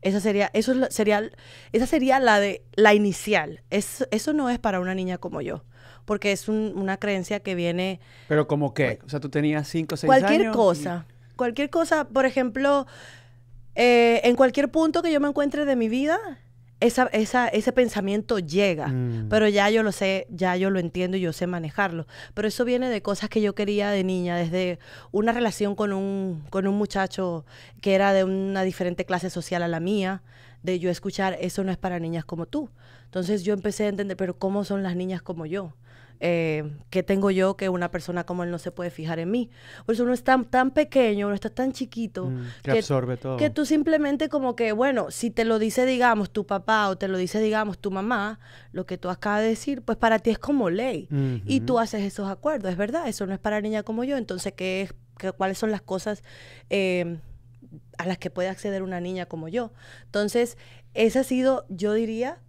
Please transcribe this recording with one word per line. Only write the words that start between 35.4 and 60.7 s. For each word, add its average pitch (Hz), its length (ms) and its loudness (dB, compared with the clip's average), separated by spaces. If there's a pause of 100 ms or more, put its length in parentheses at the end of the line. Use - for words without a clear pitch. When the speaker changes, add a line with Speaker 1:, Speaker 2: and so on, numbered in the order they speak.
Speaker 1:
yo? 170 300 -8 (480)
Eh, 160 480 0 (200)
¿qué 185 100 0
tengo 196 300 2
yo 190 260 2
que 196 100 -4
una 180 220 -2
persona 175 380 -6
como 175 160 -4
él 175 80 -4
no 170 80 -6
se 175 120 -8
puede 175 200 -8
fijar 160 260 -6
en 170 140 -4
mí?". 233 180 -2 (380)
Por 226 80 2
eso 240 80 0
uno 247 100 2
es 247 100 -4
tan, 262 220 4
tan 254 240 2
pequeño, 247 560 2
uno 202 80 0
está 202 160 -4
tan 262 220 -2
chiquito 226 580 -8
Speaker 2:
Mm, 127 160 -6 (160)
que 139 120 -2
Speaker 1:
que, 117 40 6
Speaker 2:
absorbe 127 400 0
todo. 131 200 -6
Speaker 1:
que 302 120 2
tú 302 160 -2
simplemente 302 640 2
como 262 260 -2
que, 233 160 0
bueno, 220 380 0
si 233 220 -4
te 226 140 0
lo 226 120 2
dice, 220 300 2
digamos, 240 420 2
tu 202 160 -4
papá 208 440 0
o 190 60 -2
te 196 120 -4
lo 190 100 -2
dice, 185 240 -2
digamos, 214 380 0
tu 202 100 -4
mamá, 208 500 -4 (320)
lo 185 140 -6
que 180 140 -8
tú 180 100 -8
acabas 208 320 -2
de 220 60 2
decir, 240 340 -2
pues 220 160 -2
para 220 220 4
ti 220 100 0
es 220 80 2
como 262 320 0
ley. 190 400 -4 (380)
Y 269 140 2
tú 120 120 0
Speaker 2:
Ujú. 233 60 4
Speaker 1:
haces 214 240 -2
esos 196 260 -4
acuerdos, 202 420 -4
es 175 60 -4
verdad, 247 300 -2
"Eso 208 180 -4
no 190 80 -6
es 190 60 -6
para 214 220 -2
niña 214 200 -2
como 220 220 -4
yo". 277 120 -2
Entonces, 196 380 -6
¿qué 185 300 -4
es, 190 100 -10 (240)
qué, 190 140 -6
cuáles 190 260 -2
son 220 140 0
las 202 100 -4
cosas, 190 400 -6 (480)
eh, 180 480 0 (800)
a 170 80 -4
las 180 120 -2
que 185 120 -8
puede 185 200 -4
acceder 190 340 -6
una 185 160 -6
niña 180 260 -6
como 160 220 -10
yo? 220 240 -6 (340)
Entonces, 220 500 0 (380)